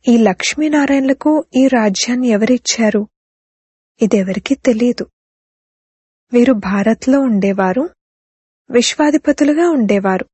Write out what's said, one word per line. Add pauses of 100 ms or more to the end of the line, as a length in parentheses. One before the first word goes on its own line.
ఈ
లక్ష్మీనారాయణలకు (120)
ఈ
రాజ్యాన్ని
ఎవరిచ్చారు? (920)
ఇదెవరికీ
తెలీదు. (1200)
వీరు
భారత్లో
ఉండేవారు, (800)
విశ్వాధిపతులుగా
ఉండేవారు.